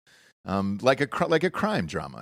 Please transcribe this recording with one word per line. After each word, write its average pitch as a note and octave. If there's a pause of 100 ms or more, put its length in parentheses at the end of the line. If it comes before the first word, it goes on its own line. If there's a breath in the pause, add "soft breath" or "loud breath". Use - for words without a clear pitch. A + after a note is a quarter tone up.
(460 soft breath)
Um, G2
like B2+
a C#3+
cr-, -
like E3
a F3+
crime G3
drama. C#2